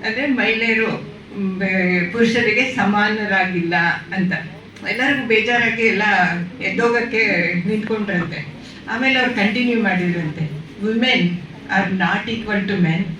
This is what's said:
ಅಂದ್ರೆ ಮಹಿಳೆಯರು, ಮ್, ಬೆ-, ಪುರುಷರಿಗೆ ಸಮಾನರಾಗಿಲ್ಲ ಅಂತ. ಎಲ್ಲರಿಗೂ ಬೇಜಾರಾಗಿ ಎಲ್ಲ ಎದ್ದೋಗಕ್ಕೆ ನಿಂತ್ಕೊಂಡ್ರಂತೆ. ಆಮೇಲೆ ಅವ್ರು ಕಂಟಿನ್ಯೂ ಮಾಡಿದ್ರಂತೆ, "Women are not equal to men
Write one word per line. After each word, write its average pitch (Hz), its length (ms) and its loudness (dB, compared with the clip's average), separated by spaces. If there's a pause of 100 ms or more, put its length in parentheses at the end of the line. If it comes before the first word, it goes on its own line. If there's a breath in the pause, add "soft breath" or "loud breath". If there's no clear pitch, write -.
ಅಂದ್ರೆ 254 180 -2
ಮಹಿಳೆಯರು, 226 600 2 (520)
ಮ್, 190 200 -2
ಬೆ-, 185 540 0
ಪುರುಷರಿಗೆ 233 640 2
ಸಮಾನರಾಗಿಲ್ಲ 196 1000 0 (420)
ಅಂತ. 180 160 0 (560)
ಎಲ್ಲರಿಗೂ 254 380 0
ಬೇಜಾರಾಗಿ 226 560 2
ಎಲ್ಲ 202 200 2 (600)
ಎದ್ದೋಗಕ್ಕೆ 220 880 2 (160)
ನಿಂತ್ಕೊಂಡ್ರಂತೆ. 202 800 -2 (440 loud breath)
ಆಮೇಲೆ 262 280 2
ಅವ್ರು 247 160 0
ಕಂಟಿನ್ಯೂ 220 480 2
ಮಾಡಿದ್ರಂತೆ, 170 680 0 (340)
"Women 226 380 2 (560)
are 190 200 0
not 208 380 0
equal 202 320 -2
to 196 160 0
men 165 160 2 (200)